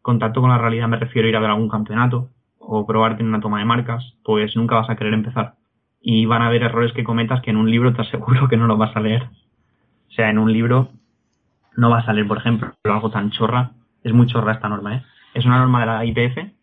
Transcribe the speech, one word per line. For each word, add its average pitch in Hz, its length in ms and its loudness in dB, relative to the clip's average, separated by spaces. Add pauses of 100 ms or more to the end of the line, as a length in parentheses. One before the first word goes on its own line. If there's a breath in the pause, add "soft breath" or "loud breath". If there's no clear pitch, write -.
contacto 113 380 -2
con 127 100 4
la 123 80 4
realidad 117 300 -2
me 117 100 -2
refiero 113 300 -2
a - 20 2
ir 110 60 0
a 110 60 0
ver 110 80 0
algún 110 180 0
campeonato 117 600 -2 (280)
o 107 300 -4
probarte 110 340 0
en 113 60 -2
una 110 140 -2
toma 107 180 -4
de 104 60 -4
marcas, 120 580 -4
pues 107 320 0
nunca 117 200 0
vas 113 140 0
a 110 60 -2
querer 107 180 -4
empezar. 110 420 -4 (460)
Y 113 240 2
van 117 160 2
a 117 60 2
haber 117 160 2
errores 117 300 0
que 120 100 -6
cometas 117 380 -2
que 117 100 -6
en 107 60 0
un 110 120 2
libro 123 240 2
te 123 80 -2
aseguro 127 460 0
que 123 80 2
no 113 100 2
lo 113 120 2
vas - 180 -2
a 107 60 -2
leer. 110 220 0 (840)
O - 40 -20
sea, 110 180 0
en 107 100 2
un 110 140 2
libro 120 380 2 (840)
no 117 140 4
va 117 100 4
a 117 60 -4
salir, 107 200 0
por 107 120 -2
ejemplo, 117 340 -2 (140)
algo 107 260 0
tan 104 200 -2
chorra. 123 400 -2 (300)
Es 113 120 -2
muy 123 140 8
chorra 110 260 -2
esta 107 160 -6
norma, 104 260 -6
¿eh? 131 80 -6 (300 soft breath)
Es 123 120 -2
una 127 140 4
norma 127 220 4
de 113 40 0
la 113 200 -2
I 113 80 -2
P 120 120 2
F 156 380 -6